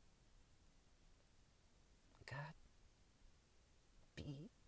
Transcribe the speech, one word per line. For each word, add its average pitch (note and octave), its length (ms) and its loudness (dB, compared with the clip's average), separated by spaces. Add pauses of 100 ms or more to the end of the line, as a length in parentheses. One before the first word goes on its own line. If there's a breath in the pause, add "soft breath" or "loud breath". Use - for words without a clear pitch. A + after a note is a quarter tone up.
(2250)
"God, D3 300 10 (1600)
be D3 340 6 (200)